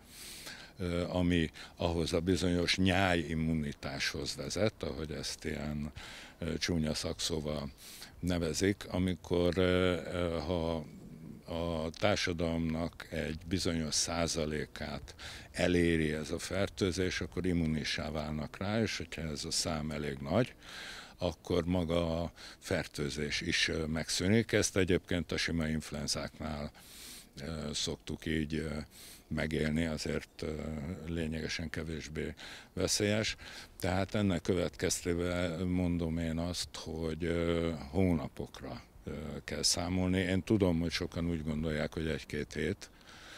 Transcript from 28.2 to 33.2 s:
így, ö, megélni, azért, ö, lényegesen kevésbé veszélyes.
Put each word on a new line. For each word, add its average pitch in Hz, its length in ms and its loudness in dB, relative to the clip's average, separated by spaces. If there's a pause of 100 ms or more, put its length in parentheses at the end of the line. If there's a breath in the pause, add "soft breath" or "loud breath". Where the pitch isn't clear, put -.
így, 78 280 0
ö, 78 140 -2 (600 loud breath)
megélni, 78 580 2
azért, 78 560 -4
ö, 78 120 -2 (520)
lényegesen 80 640 -2
kevésbé 78 640 -6 (380 loud breath)
veszélyes. 104 640 2 (420 loud breath)